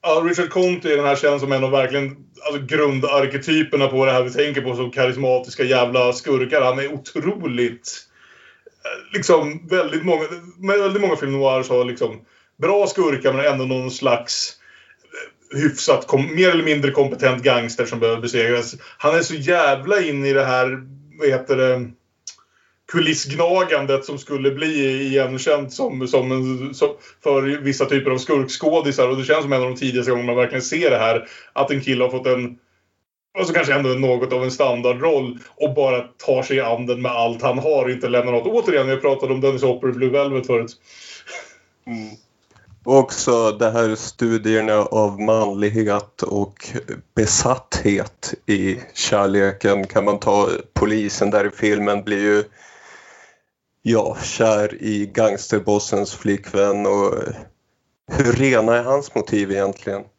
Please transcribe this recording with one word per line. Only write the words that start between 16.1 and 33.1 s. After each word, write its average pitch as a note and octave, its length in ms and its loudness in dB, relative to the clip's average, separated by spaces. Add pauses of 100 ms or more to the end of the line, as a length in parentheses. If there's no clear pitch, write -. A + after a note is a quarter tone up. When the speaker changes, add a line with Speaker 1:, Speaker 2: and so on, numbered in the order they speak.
Speaker 1:
mer F#3 140 6
eller E3 140 2
mindre D3 280 0
kompetent B2+ 520 0
gangster A#2+ 420 2
som A#2+ 140 -8
behöver A2+ 220 0
besegras. A#2 540 0 (220)
Han D3+ 180 2
är E3+ 60 4
så E3+ 140 -4
jävla D3+ 640 2
in C#3+ 240 -2
i C#3 80 2
det C3+ 120 4
här, B2+ 380 0 (360)
vad D3+ 80 2
heter C3 300 0
det, B2+ 340 0 (1000)
kulissgnagandet D#3+ 1120 0
som C#3+ 140 -10
skulle C3+ 320 -2
bli C#3 560 -2
igenkänt C3+ 680 0
som, C3 340 -4
som B2+ 240 2
en, C3 420 -4
som, C#3+ 160 0 (340)
för C#3 180 2
vissa C#3 440 -2
typer C#3 260 0
av B2+ 60 0
skurkskådisar. C#3 920 0
Och C3 80 -2
det C3 60 -4
känns A#2+ 180 2
som C#3 120 -2
en B2+ 80 2
av B2+ 80 -2
de B2+ 60 -8
tidigaste B2+ 360 -2
gångerna A#2+ 160 -2
man A#2+ 140 0
verkligen B2 200 -2
ser D#3+ 280 0
det B2 80 4
här, A2+ 300 0 (260)
att C#3 180 0
en C#3 100 -2
kille C3 220 0
har B2+ 80 0
fått B2+ 160 -4
en, B2 300 -2 (800)